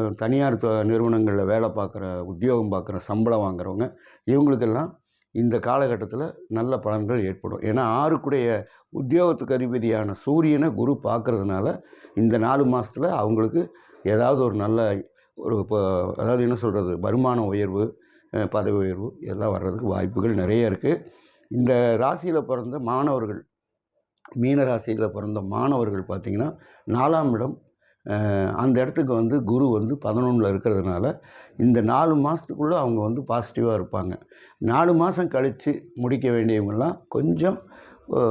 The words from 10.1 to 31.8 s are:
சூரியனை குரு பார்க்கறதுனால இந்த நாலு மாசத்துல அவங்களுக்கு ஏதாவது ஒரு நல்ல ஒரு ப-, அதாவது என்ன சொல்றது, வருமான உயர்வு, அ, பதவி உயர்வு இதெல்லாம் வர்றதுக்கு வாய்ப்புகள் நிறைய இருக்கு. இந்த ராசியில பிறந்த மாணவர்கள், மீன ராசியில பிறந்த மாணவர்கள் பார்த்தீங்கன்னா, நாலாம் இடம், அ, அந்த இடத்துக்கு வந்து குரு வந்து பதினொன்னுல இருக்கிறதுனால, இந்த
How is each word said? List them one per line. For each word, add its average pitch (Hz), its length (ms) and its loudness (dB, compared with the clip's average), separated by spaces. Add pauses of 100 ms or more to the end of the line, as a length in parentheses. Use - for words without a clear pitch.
சூரியனை 151 600 2
குரு 135 300 0
பார்க்கறதுனால 107 640 0 (500)
இந்த 113 220 4
நாலு 131 280 2
மாசத்துல 127 440 0
அவங்களுக்கு 113 540 0 (400)
ஏதாவது 120 400 2
ஒரு 104 120 0
நல்ல 107 240 0 (580)
ஒரு 101 280 -2
ப-, 95 520 0
அதாவது 120 260 2
என்ன 120 120 2
சொல்றது, 98 440 -2
வருமான 120 460 0
உயர்வு, 101 380 -2 (500)
அ, 101 140 -2
பதவி 104 300 0
உயர்வு 95 320 -2 (120)
இதெல்லாம் 104 300 -4
வர்றதுக்கு 92 360 -4
வாய்ப்புகள் 95 460 0
நிறைய 104 320 2
இருக்கு. 101 260 0 (600)
இந்த 123 220 2 (260)
ராசியில 151 420 0
பிறந்த 123 380 -6
மாணவர்கள், 123 640 -2 (960)
மீன 135 240 2
ராசியில 110 440 0
பிறந்த 104 340 -6
மாணவர்கள் 107 640 -2
பார்த்தீங்கன்னா, 101 420 -4 (360)
நாலாம் 143 480 2
இடம், 123 220 -2 (500)
அ, 104 100 -4 (400)
அந்த 127 260 2
இடத்துக்கு 131 320 0
வந்து 113 300 2
குரு 123 260 2
வந்து 110 260 0
பதினொன்னுல 117 560 2
இருக்கிறதுனால, 95 540 0 (520)
இந்த 123 240 4